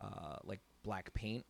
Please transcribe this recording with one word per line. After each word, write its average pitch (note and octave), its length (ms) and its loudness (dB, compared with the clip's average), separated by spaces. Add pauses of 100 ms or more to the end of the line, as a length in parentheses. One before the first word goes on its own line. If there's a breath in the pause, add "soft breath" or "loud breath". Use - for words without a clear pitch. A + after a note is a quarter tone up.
uh, G2 420 -2
like, G2 160 -2 (240)
black G2 300 0
paint A2 360 4